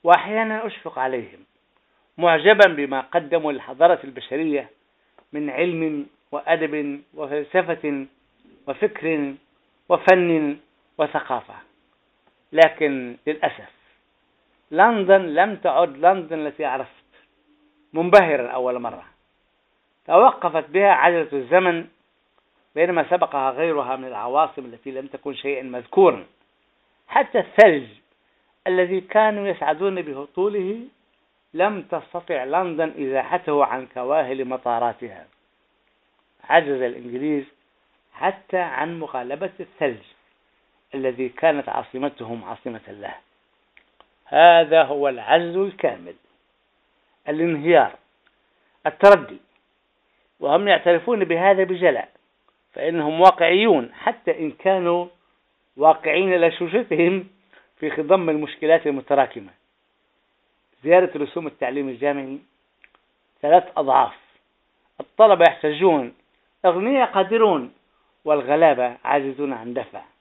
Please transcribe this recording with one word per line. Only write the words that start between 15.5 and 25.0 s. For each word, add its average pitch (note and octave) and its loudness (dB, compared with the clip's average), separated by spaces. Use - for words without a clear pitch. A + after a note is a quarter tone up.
تعد D3+ -2
لندن D#3+ 0
التي D3 -8
عرفت C3 -10
منبهرا E3 4
أول B2 -4
مرة، A2+ -10
توقفت E3 2
بها F#3+ 2
عجلة E3 2
الزمن، E3 0
بينما E3 0
سبقها C#3+ -2
غيرها C#3 -4
من C3 -14
العواصم B2+ -4
التي A#2 -16
لم C3+ -12